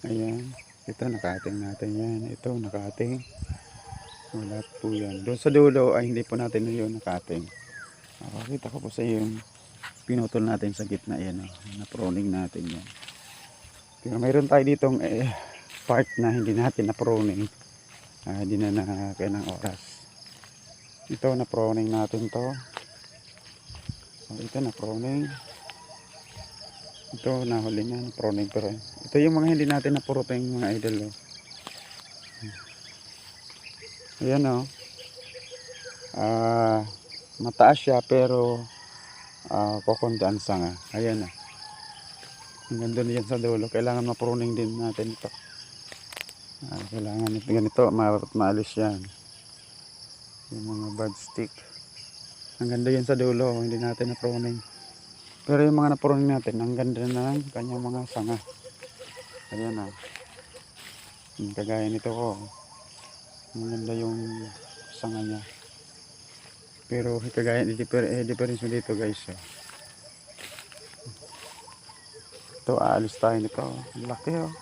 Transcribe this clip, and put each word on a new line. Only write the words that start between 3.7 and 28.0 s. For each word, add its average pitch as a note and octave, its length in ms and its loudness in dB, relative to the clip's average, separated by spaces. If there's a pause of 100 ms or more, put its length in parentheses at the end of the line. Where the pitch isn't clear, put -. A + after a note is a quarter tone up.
Wala G#2+ 240 -4 (160)
po A2 160 -2
yan. G2 320 -4
Doon A#2+ 160 -2
sa D#3 80 6
dulo C#3 480 10
ay B2 160 2
hindi A#2 80 2
po A#2 160 -2
natin A#2 320 2
yun A2 320 -2
naka-ating. F2 480 -4 (720)
Ah, A2 240 -10
pakita B2+ 240 -6
ko A2+ 80 -10
po A2+ 160 -8
sa - 80 -2
iyo A2+ 240 2
yung A2 160 -4 (640)
pinutol A#2+ 400 2
natin G#2 320 0
sa - 80 -6
gitna. A2 320 -4
Ayan, F3+ 240 -4
oh. F#2+ 80 -10 (320)
Na-pruning G2+ 480 -2
natin E2+ 480 -4
yan. F2+ 100 -12 (1160)
Pero A#2+ 160 0
mayroon C3+ 240 6
tayo C#3+ 160 10
ditong, C#3 400 6
eh, A2 320 2 (560)
part B2 160 6 (160)
na A#2 80 6
hindi A2+ 240 2
natin A2+ 400 4
na-pruning. G#2+ 560 2 (800)
Ah, F#2+ 80 -4
hindi G2+ 240 -2
na G#2 80 2
na-, G2 480 -2
kaya G2 160 0
ng G2+ 160 -2
oras. F#2 320 -6 (1300)
Ito, C3 240 2
na-pruning A2+ 560 2
natin A2 400 0
to. B2 240 -2 (1700)
Oh, G#2+ 160 -12
ito, A#2 160 -6
na-pruning. B2+ 720 -2 (1800)
Ito, B2+ 320 0
nahuli A2 400 0
na, B2 240 -4